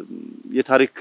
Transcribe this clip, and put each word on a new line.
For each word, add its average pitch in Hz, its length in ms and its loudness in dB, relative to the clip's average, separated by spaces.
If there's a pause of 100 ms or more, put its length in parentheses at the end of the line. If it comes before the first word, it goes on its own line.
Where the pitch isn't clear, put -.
(520)
የታሪክ 131 500 2